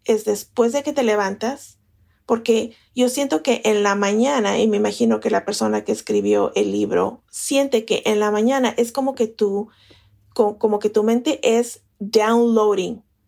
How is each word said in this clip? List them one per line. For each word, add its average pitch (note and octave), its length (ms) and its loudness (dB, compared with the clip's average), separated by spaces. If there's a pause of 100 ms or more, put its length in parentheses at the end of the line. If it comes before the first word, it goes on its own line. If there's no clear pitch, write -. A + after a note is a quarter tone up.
es G#3+ 200 0
después A3+ 480 0
de C#4+ 120 -2
que D4 80 -4
te C#4+ 100 0
levantas, G#3+ 760 -2 (480)
porque A3+ 480 0 (200)
yo B3 140 2
siento C#4+ 340 -2
que C4+ 220 0
en G#3 180 2
la G3+ 140 2
mañana, G#3+ 640 0
y A3 100 2
me G#3 80 2
imagino G#3+ 420 0
que G#3+ 120 -2
la G3 140 0
persona G#2+ 400 -2
que - 80 -6
escribió G#2 600 0
el G3+ 180 0
libro G3+ 580 -2
siente C#4 540 -2
que - 220 -4
en G#3+ 140 0
la G#3 100 0
mañana A#3 460 2
es A#3 160 -2
como C4+ 240 -2
que A3+ 100 0
tú, G#3 420 -4 (680)
co-, G#3 240 0
como G#3+ 200 0
que G#3 120 -2
tu G#3+ 120 0
mente A#3 380 0 (180)
es A#3+ 220 -4 (180)
downloading G#3+ 1040 2 (240)